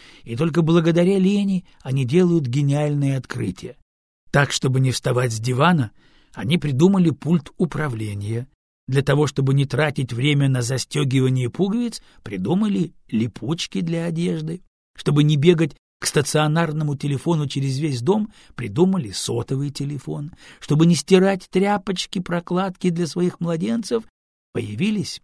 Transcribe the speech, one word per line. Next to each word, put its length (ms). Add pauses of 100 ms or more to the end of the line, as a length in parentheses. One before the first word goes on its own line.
(240)
И 120
только 260
благодаря 560
лени 480 (160)
они 240
делают 400
гениальные 720
открытия. 600 (520)
Так, 220
чтобы 280
не 120
вставать 420
с 60
дивана, 520 (420)
они 240
придумали 520
пульт 480
управления. 920 (400)
Для 140
того, 260
чтобы 260
не 120
тратить 480
время 340
на 140
застёгивание 880
пуговиц, 520 (220)
придумали 680 (160)
липучки 720
для 240
одежды. 560 (340)
Чтобы 280
не 120
бегать 400 (240)
к 60
стационарному 920
телефону 520
через 320
весь 220
дом, 300 (240)
придумали 560
сотовый 600
телефон. 600 (300)
Чтобы 240
не 100
стирать 540
тряпочки, 720
прокладки 680
для 180
своих 340
младенцев, 640 (500)
появились 720